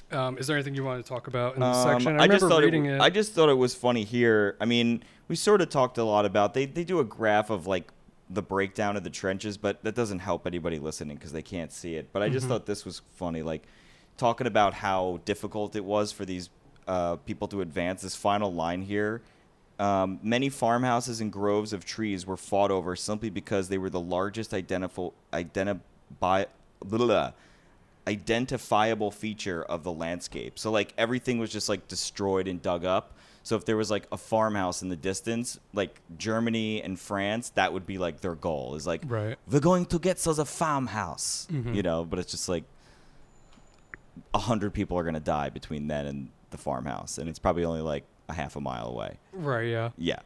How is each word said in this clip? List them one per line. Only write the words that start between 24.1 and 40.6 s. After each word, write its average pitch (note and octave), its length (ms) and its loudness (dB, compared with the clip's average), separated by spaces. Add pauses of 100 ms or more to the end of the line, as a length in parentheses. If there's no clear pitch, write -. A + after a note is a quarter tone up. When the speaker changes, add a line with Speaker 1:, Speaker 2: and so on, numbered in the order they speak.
Speaker 2:
identifo-, F#2 600 -4 (200)
identifi-, F#2+ 460 -2 (1040)
blah, G2 140 -2
blah, G2+ 340 4 (760)
identifiable A2 1040 0
feature G2+ 520 -6
of E2+ 200 -6
the F2+ 80 -2
landscape." E2 680 -6
So, A2 120 -2
like, G#2 260 0
everything A#2+ 420 0
was A2+ 120 -4
just, G#2+ 180 -4
like, G2+ 180 -2
destroyed F#2+ 600 -2
and F2+ 140 -4
dug F2 240 -2
up. F#2 280 0 (300)
So - 120 -2
if G#2 100 -4
there A2 120 2
was, G#2+ 120 0
like, G2+ 220 0
a G2+ 60 -6
farmhouse G#2 640 0
in F#2 80 -6
the F2+ 80 -4
distance, A2 600 -4 (140)
like, G2 280 -4 (160)
Germany A2 680 0
and F#2 160 -6
France, G#2 520 -2
that F#2+ 200 2
would F2+ 140 -4
be, G2 120 -6
like, E2+ 240 -2
their F2 140 -4
goal D2 400 -4
is, D#2 100 -8
like, E2 220 -2
Speaker 1:
Right. A2 300 -2 (120)
Speaker 2:
"We're C3 120 4
going F3 260 4
to E3+ 120 -2
get F3 200 0
so E3 140 0
the D3 120 0
farmhouse," A#2 1080 -4